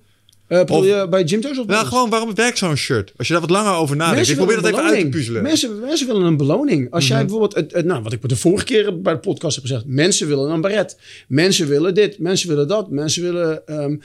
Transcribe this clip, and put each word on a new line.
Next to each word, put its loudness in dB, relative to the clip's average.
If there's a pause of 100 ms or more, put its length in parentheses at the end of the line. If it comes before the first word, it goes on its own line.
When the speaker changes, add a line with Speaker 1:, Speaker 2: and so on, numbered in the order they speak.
(460)
Speaker 1:
Eh, 2
bedoel 2
Speaker 2:
Of 4
Speaker 1:
je 2
bij 2
Gym 0
Toes -4
of -6
Speaker 2:
Nou, -4
Speaker 1:
bij 2
ons? -2
Speaker 2:
gewoon, 2
waarom -2
werkt 0
zo'n 0
shirt? -2
Als -6
je -2
daar 2
wat -2
langer 2
over 0
nadenkt. 2
Speaker 1:
Mensen 2
Speaker 2:
Ik 0
probeer 2
Speaker 1:
willen 2
Speaker 2:
dat 0
even 2
Speaker 1:
een 2
Speaker 2:
uit -2
te -2
Speaker 1:
beloning. -4
Speaker 2:
puzzelen. 0
Speaker 1:
Mensen, -8
mensen -2
willen 0
een 2
beloning. 0
Als 0
jij 2
Speaker 2:
Mhm. 2
Speaker 1:
bijvoorbeeld, -2
het, -4
het, 0
nou, -2
wat -6
ik -6
de 0
vorige 2
keer 0
bij 0
de -2
podcast -4
heb -8
gezegd, -4
mensen 0
willen 0
een -2
baret. -2 (300)
Mensen 2
willen 2
dit, 2
mensen -2
willen 0
dat, -2
mensen -2
willen, -2
ehm, -4